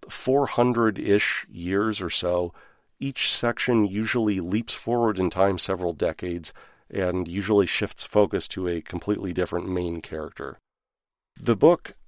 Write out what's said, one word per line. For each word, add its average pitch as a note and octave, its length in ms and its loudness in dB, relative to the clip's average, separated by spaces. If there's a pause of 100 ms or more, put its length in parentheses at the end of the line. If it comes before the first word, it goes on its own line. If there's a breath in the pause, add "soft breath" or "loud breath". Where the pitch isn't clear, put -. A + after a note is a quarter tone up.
four C#3 380 0
hundred-ish A2+ 1040 2
years G2 500 -2
or F2+ 80 -4
so. F2+ 460 0 (460 soft breath)
Each - 320 -2
section A#2+ 520 2
usually G#2 540 0
leaps F#2+ 360 -2
forward A#2 440 0
in F#2 100 2
time F#2 300 2
several F2+ 340 -2
decades F2 640 -4 (340 loud breath)
and F2+ 380 -2
usually G2 400 2
shifts - 380 -4
focus G2+ 440 2
to F#2 200 -4
a E2+ 120 -2
completely F#2 520 -4
different F2+ 360 -2
main F2 320 -4
character. D#2 600 -10 (760)
The A2 180 0
book D#3+ 400 4 (120)